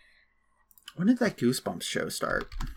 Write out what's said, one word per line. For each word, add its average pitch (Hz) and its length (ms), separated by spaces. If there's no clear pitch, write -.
When 180 120
did 247 120
that - 180
Goosebumps 117 460
show - 260
start? - 400